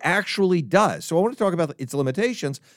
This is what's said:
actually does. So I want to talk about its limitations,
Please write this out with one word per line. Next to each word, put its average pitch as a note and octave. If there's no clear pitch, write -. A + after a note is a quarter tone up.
actually F#3
does. D#3
So E3
I F3
want A3+
to -
talk G3
about E3
its C3
limitations, C#3+